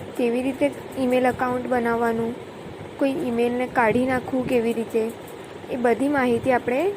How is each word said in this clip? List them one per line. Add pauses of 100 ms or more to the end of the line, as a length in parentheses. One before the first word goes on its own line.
(180)
કેવી
રીતે (280)
ઈમેલ
એકાઉન્ટ
બનાવવાનું, (640)
કોઈ
ઈમેલને
કાઢી
નાખવું
કેવી
રીતે, (600)
એ
બધી
માહિતી
આપણે